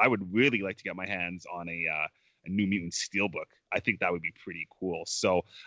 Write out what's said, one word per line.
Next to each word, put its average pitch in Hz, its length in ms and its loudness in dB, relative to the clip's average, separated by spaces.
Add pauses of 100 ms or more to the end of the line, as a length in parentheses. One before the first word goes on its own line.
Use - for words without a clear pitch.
I 120 80 8
would 98 240 2
really 120 280 6
like 95 180 -4
to - 60 -20
get 90 120 -6
my 92 100 -6
hands 90 460 -4
on 87 160 -8
a, 85 240 -4
uh, 76 140 -2 (380)
a - 40 -8
New 101 180 2
Mutant 92 260 0
steelbook. 90 540 -2 (260)
I 95 80 2
think 98 200 -2
that 90 120 2
would 85 100 -2
be 82 100 -8 (100)
pretty 82 240 -10 (120)
cool. 82 280 -4
So 92 380 2 (220)